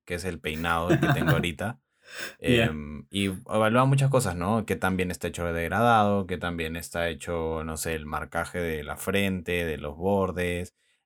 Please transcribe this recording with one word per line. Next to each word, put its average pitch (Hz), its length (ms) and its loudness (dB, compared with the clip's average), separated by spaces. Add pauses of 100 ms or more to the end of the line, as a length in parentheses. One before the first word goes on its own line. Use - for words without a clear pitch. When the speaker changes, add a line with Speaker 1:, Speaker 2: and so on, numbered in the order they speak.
Speaker 1:
que 87 120 -6
es 85 100 -6
el 87 140 -4
peinado 82 480 0
que 147 260 4
tengo 82 160 2
Speaker 2:
<laughs> - 20 4
Speaker 1:
ahorita. 87 480 -2 (600)
Speaker 2:
Ya. 117 260 4
Speaker 1:
Em, 73 440 -6
y 98 160 0 (240)
evalúa 110 360 4
muchas 139 260 4
cosas, 107 240 2
¿no? 104 320 0
Qué 98 80 0
tan 92 200 0
bien 90 140 0
está 87 180 -4
hecho 85 220 -4
el 82 60 -2
degradado, 101 720 4
qué 90 100 -4
tan 87 180 -4
bien 80 200 -4
está 85 340 -2
hecho, 80 540 -4
no 80 140 -6
sé, 82 180 -4
el 76 100 -8
marcaje 78 540 -6
de 80 240 -4
la 73 120 -8
frente, 92 680 0
de 76 120 -2
los 73 200 -8
bordes, 90 800 0 (300)